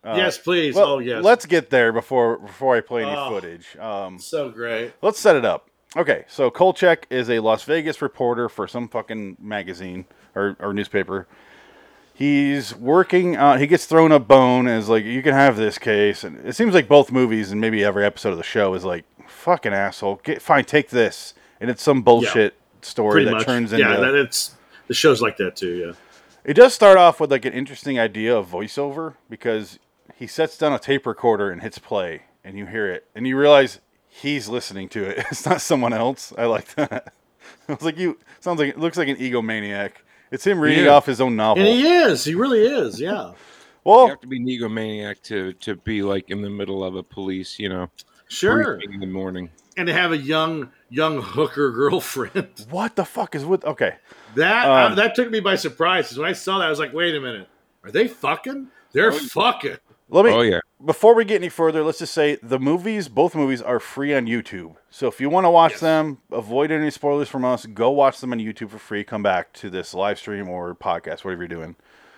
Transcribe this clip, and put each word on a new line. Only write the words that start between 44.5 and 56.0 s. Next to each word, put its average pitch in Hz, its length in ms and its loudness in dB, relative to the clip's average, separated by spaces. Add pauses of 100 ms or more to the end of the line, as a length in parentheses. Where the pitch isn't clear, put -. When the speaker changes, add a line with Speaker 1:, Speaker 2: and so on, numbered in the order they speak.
Speaker 3:
to, 95 300 -6
to 98 220 -8
be, 107 260 -6
like, 98 300 -2
in 101 100 -8
the 101 80 -8
middle 98 340 -8
of 92 120 -8
a 92 80 -10
police, 95 560 -10
you 104 100 -10
know, 92 200 -8 (400)
Speaker 2:
Sure. - 480 -2
Speaker 3:
briefing 101 180 -14
in 98 40 -12
the 95 60 -10
morning. 92 460 -8 (260)
Speaker 2:
And 180 100 -4
to 170 60 -4
have 175 180 2
a 160 60 0
young, 156 540 -4 (180)
young 151 320 -2
hooker 143 500 -2
girlfriend. 139 760 -2 (120)
<laughs> 110 120 -20
Speaker 1:
What 202 240 -6
the 185 100 -2
fuck - 300 -10
is 139 100 -8
with, 175 180 -2
okay. 131 320 -4 (400)
Speaker 2:
That, 202 300 2
Speaker 1:
Um, - 280 6
Speaker 2:
uh, - 20 -2
that 226 180 0
took 247 160 -2
me 220 100 -2
by 190 160 0
surprise. 165 540 -2